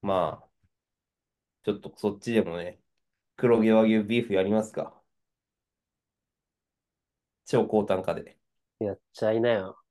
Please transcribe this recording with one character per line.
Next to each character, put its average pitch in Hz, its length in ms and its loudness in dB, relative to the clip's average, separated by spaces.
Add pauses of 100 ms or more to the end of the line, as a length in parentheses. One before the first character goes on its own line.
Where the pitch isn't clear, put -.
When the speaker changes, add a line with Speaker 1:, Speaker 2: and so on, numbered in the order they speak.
Speaker 1:
ま 90 420 -2
あ、 - 40 -20 (1160)
ち - 60 -4
ょ 104 60 -2
っ 98 40 -14
と - 180 -16
そ 104 140 -4
っ 98 80 -12
ち 120 120 -10
で 110 100 2
も 85 160 -4
ね、 87 220 -12 (580)
黒 117 240 4
毛 110 120 4
和 110 100 6
牛 110 200 2
ビ 117 200 -2
ー - 40 -10
フ 101 60 -4
や 98 80 2
り 98 100 0
ま 110 120 0
す - 80 -12
か。 - 280 -10 (2500)
超 120 200 0
高 107 180 0
単 95 180 -2
価 85 140 -4
で。 - 220 -16 (420)
Speaker 2:
や 101 140 -4
っ - 60 -14 (140)
ち - 120 -4
ゃ 107 60 2
い 113 100 0
な 120 100 2
よ。 98 280 -4 (120)